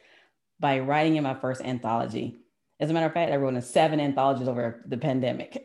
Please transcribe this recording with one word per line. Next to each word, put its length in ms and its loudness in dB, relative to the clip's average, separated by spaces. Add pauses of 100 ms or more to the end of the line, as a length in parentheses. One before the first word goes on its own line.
(600)
by 200 2
writing 360 2
in 80 2
my 120 -2
first 260 -4
anthology. 800 -4 (400)
As 80 0
a 40 0
matter 120 2
of 80 -2
fact, 180 2
I 60 2
wrote 160 0
in 80 -2
seven 400 2
anthologies 460 2
over 400 -4
the 100 -4
pandemic. 680 -2